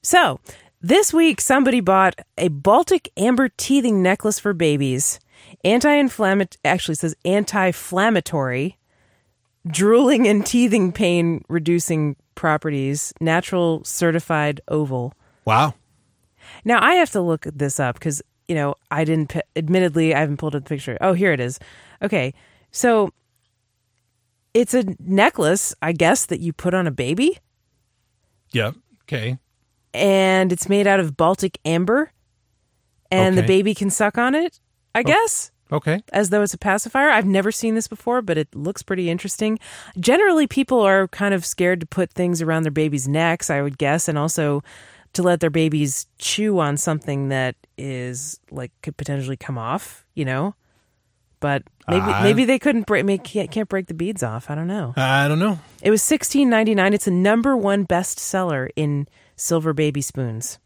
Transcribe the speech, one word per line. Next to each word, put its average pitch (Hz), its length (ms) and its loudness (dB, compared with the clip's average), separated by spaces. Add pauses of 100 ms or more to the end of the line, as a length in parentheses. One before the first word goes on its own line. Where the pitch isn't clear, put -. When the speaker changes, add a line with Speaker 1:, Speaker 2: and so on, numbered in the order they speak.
Speaker 1:
So, 339 380 2 (420)
this 311 320 4
week, 320 280 4
somebody 254 400 2
bought 190 340 4 (220)
a 180 100 0
Baltic 208 680 2
amber 240 400 2
teething 233 440 2
necklace 190 380 0
for 208 140 -2
babies, 139 680 0 (460)
anti-inflammatory, 226 1000 2
actually 160 300 0
it 151 60 -6
says 160 160 -4 (100)
anti-inflammatory, 185 1500 -2 (880)
drooling 226 600 4
and 202 180 2
teething 214 460 2
pain 170 580 0
reducing 160 680 -2 (200)
properties, 147 840 -4
natural 165 600 0
certified 156 840 -2
oval. 131 460 -4 (320)
Speaker 2:
Wow. 110 280 4 (920)
Speaker 1:
Now, 226 200 2
I 320 120 6
have 339 160 4
to 196 100 -2
look 165 320 -2
this 143 260 -4
up 123 200 -2
'cause, 151 220 -6 (260)
you 170 80 -2
know, 143 200 -2 (160)
I 151 120 0
didn't, 156 260 0
p-, 160 120 -6 (140)
admittedly, 165 580 2
I 139 60 2
haven't 147 180 -2
pulled 151 180 -6
up 139 100 -6
the - 40 -20
picture. 139 320 -8
Oh, 190 120 2
here 180 180 2
it 135 80 0
is. 123 200 -6 (420)
Okay. 151 320 -2 (380)
So, 220 400 2 (1400)
it's 240 200 2
a 247 100 4 (160)
necklace, 190 840 0
I 160 100 -2
guess, 170 360 2
that 170 120 -6
you 165 140 -6
put 180 200 -4
on 185 140 0
a 147 40 -2
baby. 165 480 -2 (1120)
Speaker 2:
Yeah. 113 200 -2 (320)
Okay. 127 340 -6 (560)
Speaker 1:
And 190 580 2
it's - 180 -4
made 202 180 4
out 196 120 4
of 156 180 -2
Baltic 185 480 0
amber. 185 460 0 (1000)
And 185 260 4
Speaker 2:
Okay. 185 40 4
Speaker 1:
the 165 60 0
baby 190 280 4
can 196 140 -4
suck 208 280 0
on 247 180 0
it, 330 240 -2 (340)
I 226 60 0
Speaker 2:
Oh, 247 40 0
Speaker 1:
guess. 415 480 0 (200)
Speaker 2:
okay. 156 400 -2
Speaker 1:
As 196 200 0
though 208 100 2
it's 202 120 -2
a 180 40 -12
pacifier. 226 520 0
I've 220 160 2
never 196 260 2
seen 220 240 -2
this 226 120 -4
before, 240 340 -4
but 175 160 -2
it 151 180 -6
looks 160 260 -8
pretty 185 280 -6
interesting. 214 500 -4 (400)
Generally, 311 480 4
people 254 340 0
are 196 280 4
kind 202 240 -2
of 175 120 -2
scared 180 360 0
to 160 40 -10
put 180 260 -4
things 175 300 -2
around 160 220 0
their 156 80 -2
babies' 143 360 -2
necks, 165 420 -2
I 143 120 0
would 143 160 -6
guess, 151 300 0
and 156 100 -2
also 147 460 -2 (500)
to 185 100 -2
let 175 160 2
their 165 120 0
babies 151 560 -2 (100)
chew 208 420 -2
on 147 180 0
something 143 520 -4
that 131 260 -2 (220)
is, 131 600 -10 (120)
like, 127 200 -12 (100)
could - 160 -12
potentially 135 400 -6
come 131 200 -10
off, 120 460 -8 (100)
you 147 120 -6
know? 135 300 -4 (840)
But 143 240 -2 (240)
maybe, 185 180 0
Speaker 2:
I 202 180 0
Speaker 1:
maybe 214 200 4
they 247 160 2
couldn't 226 280 -2
break, 180 180 0
make, 196 180 -2
can't, - 280 -6
can't 220 180 -6
break 190 180 -4
the 170 60 -12
beads 175 300 -6
off. 113 260 -8
I 147 60 -6
don't 165 120 -6
know. 180 300 -6
Speaker 2:
I 135 300 2
don't 151 120 0
know. 190 200 -2 (240)
Speaker 1:
It 208 80 4
was 214 100 2
sixteen 285 480 0
ninety-nine. 214 440 2
It's 208 140 -2
a 190 40 0
number 220 440 2
one 202 300 0
bestseller 175 880 -4
in 147 320 -2 (280)
silver 160 360 -2
baby 147 300 -2
spoons. 117 640 -8